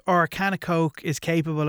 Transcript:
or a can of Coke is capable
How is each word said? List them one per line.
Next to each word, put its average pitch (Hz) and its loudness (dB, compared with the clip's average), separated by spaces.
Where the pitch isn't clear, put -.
or 175 4
a 160 0
can 196 -2
of 180 -4
Coke 165 0
is 156 -2
capable 160 -2